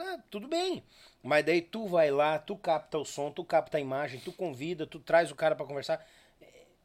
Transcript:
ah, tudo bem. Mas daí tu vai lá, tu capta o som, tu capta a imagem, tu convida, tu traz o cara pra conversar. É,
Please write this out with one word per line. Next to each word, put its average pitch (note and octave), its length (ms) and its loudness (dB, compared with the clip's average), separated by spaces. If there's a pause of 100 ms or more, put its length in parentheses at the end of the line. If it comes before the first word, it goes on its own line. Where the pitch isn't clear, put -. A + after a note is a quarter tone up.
ah, F#4 160 -8 (120)
tudo G#3 160 -10
bem. E4+ 380 -2 (380)
Mas D3 240 2
daí E3+ 160 4
tu A3 240 -8
vai E3 240 4
lá, D3+ 280 4
tu G3+ 180 -8
capta D#3+ 420 -2
o C#3 60 -4
som, D3 260 -6
tu F3 140 -8
capta D#3+ 340 2
a - 20 -2
imagem, C3+ 400 -4
tu F#3 120 -12
convida, D#3 540 -6
tu E3 120 -14
traz D#3+ 320 4
o - 40 -14
cara D#3 220 2
pra C#3+ 80 -6
conversar. C#3+ 400 -4 (380)
É, - 40 -20 (380)